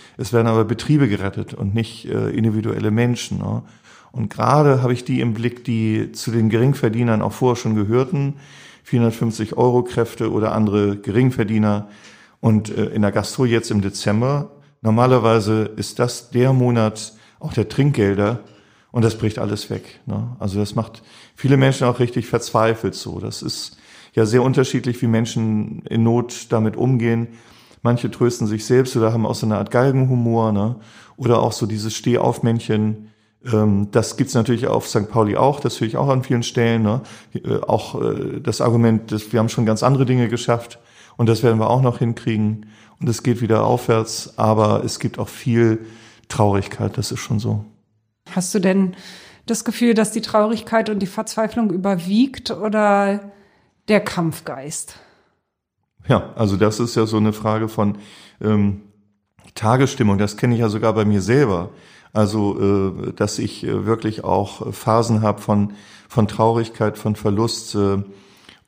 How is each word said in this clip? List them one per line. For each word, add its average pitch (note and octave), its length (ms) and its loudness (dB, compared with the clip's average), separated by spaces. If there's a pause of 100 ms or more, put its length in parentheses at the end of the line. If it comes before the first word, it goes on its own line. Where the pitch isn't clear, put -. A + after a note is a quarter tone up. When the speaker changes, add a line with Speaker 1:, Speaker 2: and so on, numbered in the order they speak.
(180)
Speaker 1:
Es C3 160 -6
werden A#2 140 4
aber A2+ 180 4
Betriebe C#3 420 2
gerettet G2 460 -4
und G2+ 220 -4
nicht, - 300 -6
äh, A2 260 -2
individuelle G#2+ 580 -2
Menschen, A#2 480 -2
ne? G2+ 240 -4 (500)
Und A2 200 -6
gerade C3 500 2
habe B2 120 0
ich B2 120 -6
die B2+ 160 -2
im A#2 140 0
Blick, A#2 300 -6
die A2 480 -2
zu - 180 -8
den A2 180 2
Geringverdienern A#2 720 2
auch G2 120 -2
vorher B2 240 0
schon A2 180 -2
gehörten, C3 640 0 (460)
vierhundertfünfzig A2+ 720 -2
Euro B2 280 4
Kräfte A2+ 480 -2
oder G#2+ 220 0
andere G#2 440 2
Geringverdiener. G#2+ 920 0 (500)
Und, G#2+ 380 2
äh, G#2 100 0
in G#2+ 160 -2
der G2+ 100 2
Gastro A#2 320 0
jetzt A#2 260 2
im G#2 80 2
Dezember, A2 720 -2 (300)
normalerweise A2+ 800 4 (160)
ist - 200 -8
das - 320 -4
der B2 220 2
Monat A#2+ 600 0 (260)
auch - 140 -10
der G#2+ 160 -2
Trinkgelder A2 720 2 (500)
und A#2 140 2
das A2 120 0
bricht A2 220 -2
alles G#2 300 -6
weg, - 360 -10
ne? A2+ 340 -6
Also G2+ 200 -4
das G#2 160 -4
macht - 280 -6 (340)
viele C3+ 180 4
Menschen C3+ 320 4
auch A#2+ 140 0
richtig A#2+ 260 0
verzweifelt A2+ 680 0
so. - 260 -10
Das G#2+ 200 -10
ist - 360 -10 (340)
ja A2+ 140 2
sehr A#2+ 180 4
unterschiedlich, C3 580 0
wie A#2+ 60 0
Menschen A2 800 -2
in A2+ 180 0
Not A#2+ 460 0
damit A2 260 0
umgehen. A#2 540 0 (520)
Manche A#2+ 300 0
trösten A#2+ 340 0
sich G#2+ 200 -4
selbst B2+ 320 2
oder A2+ 160 2
haben A2+ 120 0
auch A#2 100 -2
so - 100 -4
eine G#2+ 120 0
Art G2+ 140 -4
Galgenhumor, B2 800 2
ne? G#2 240 0 (400)
Oder A#2 260 2
auch A#2 120 0
so - 120 -4
dieses G#2+ 300 -6
Stehaufmännchen. A2+ 1120 0 (420)
Ähm, G#2+ 420 2
das - 260 0
gibt's - 160 -2
natürlich A#2 340 0
auf A#2 220 -2
Sankt G#2+ 220 -2
Pauli G#2+ 260 2
auch, A#2 240 0
das - 180 -4
höre A#2 80 -2
ich A2+ 80 -6
auch C#3 140 0
an C3 140 2
vielen A#2+ 200 -2
Stellen, A#2 400 0
ne? G#2+ 200 0 (300)
Äh, - 280 -4
auch, - 400 -4
äh, - 400 -4
das - 180 -4
Argument, A#2 540 2
dass G#2+ 180 -6
wir A#2 80 2
haben A2+ 80 2
schon A#2 180 -2
ganz A2 160 0
andere C3 240 2
Dinge B2 220 2
geschafft. A#2 540 -4 (360)
Und A#2 120 4
das A2+ 140 2
werden A2+ 160 4
wir G#2+ 100 0
auch C3 120 2
noch B2 180 2
hinkriegen. A2 680 -2 (320)
Und - 100 -2
es A2+ 140 -4
geht B2 180 0
wieder A2 240 2
aufwärts, A2+ 720 -2
aber G#2+ 460 2
es - 160 -8
gibt - 200 -6
auch G#2+ 100 -6
viel A2+ 560 2 (420)
Traurigkeit, G2+ 720 0
das A2+ 140 -6
ist G#2+ 80 -8
schon A2+ 200 -4
so. G#2+ 260 -2 (680)
Speaker 2:
Hast F#3 240 -4
du G#3+ 40 2
denn F#3+ 360 2 (500)
das A3+ 200 -4
Gefühl, A#3+ 280 2
dass G#3+ 180 2
die A3+ 100 -4
Traurigkeit A3 680 0
und G#3+ 100 -2
die F#3+ 80 -2
Verzweiflung A3 640 -4
überwiegt F#3+ 800 0
oder G3+ 800 0 (560)
der G#3+ 120 4
Kampfgeist? D#3+ 960 -6 (1120)
Speaker 1:
Ja, - 280 0
also G2+ 220 0
das G2+ 220 2
ist A#2+ 160 -2
ja A2+ 100 2
so A2 120 -2
eine G#2+ 160 2
Frage A2 340 -2
von, G#2 300 -2 (440)
ähm, G#2 400 0 (720)
Tagesstimmung. B2 640 2
Das G2+ 200 -2
kenne B2 180 2
ich A2+ 60 0
ja A2+ 80 2
sogar A2 240 0
bei A2 120 2
mir G#2 160 2
selber. G2 480 2 (420)
Also, G#2 480 0
äh, G2 540 0
dass - 260 -2
ich, - 240 -6
äh, G#2 220 -4
wirklich A2+ 380 -2
auch G2+ 500 -2
Phasen A2+ 480 2
hab G#2 180 0
von, G#2 340 0 (340)
von A2 200 0
Traurigkeit, A2+ 720 0
von G#2+ 180 -2
Verlust, A2 600 -2
äh, G2 280 0 (640)